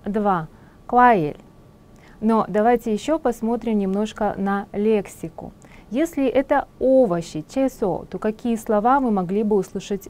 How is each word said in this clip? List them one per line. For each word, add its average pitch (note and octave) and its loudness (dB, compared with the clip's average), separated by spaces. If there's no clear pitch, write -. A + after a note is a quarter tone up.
два. G3+ -2
Кваиль. A#3+ 4
Но A3 2
давайте A3+ 2
еще D4 -2
посмотрим A#3 -2
немножко G3+ -2
на G3 -2
лексику. G#3 -4
Если C#4 -2
это C#4 0
овощи, F#3+ 2
чесо, B3+ -2
то F#3 -10
какие A3 -4
слова A3+ 2
мы B3 0
могли G3 0
бы G#3 2
услышать F#3+ -6